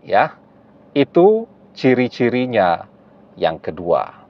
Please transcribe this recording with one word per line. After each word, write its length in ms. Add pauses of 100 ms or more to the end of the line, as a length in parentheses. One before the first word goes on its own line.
Ya, 400 (560)
itu 480 (320)
ciri-cirinya 1120 (480)
yang 240
kedua. 680